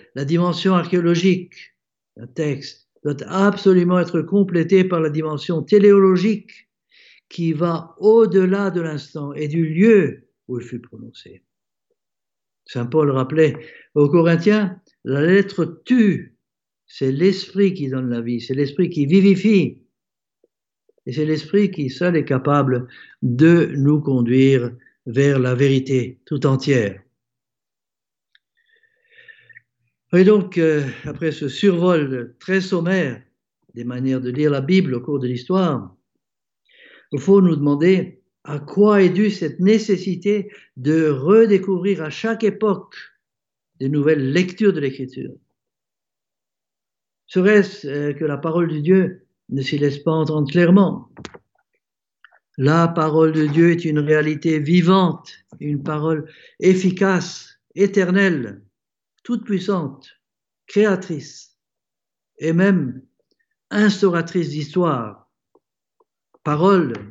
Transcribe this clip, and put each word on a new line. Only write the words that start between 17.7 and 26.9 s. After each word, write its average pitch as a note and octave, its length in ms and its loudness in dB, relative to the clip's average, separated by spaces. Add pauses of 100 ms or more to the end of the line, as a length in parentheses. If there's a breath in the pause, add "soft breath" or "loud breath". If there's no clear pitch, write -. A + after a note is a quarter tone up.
qui C3+ 140 -8
donne B2+ 200 -6
la A#2 140 -6
vie, A#2 180 -6
c'est C3 140 -8
l'esprit C#3+ 340 -2
qui C#3+ 180 -2
vivifie, F#3+ 760 2 (1200)
et B2 80 -12
c'est D3+ 140 -4
l'esprit F#3 440 0
qui C#3 200 -6
seul F3 260 -2
est D3 80 0
capable C3 640 0 (340 loud breath)
de D3+ 540 4
nous C#3+ 240 2
conduire C3 720 2 (300 soft breath)
vers C3+ 340 2
la B2+ 160 0
vérité C3 680 0
tout D3 220 -4
entière. B2+ 540 0 (3000 soft breath)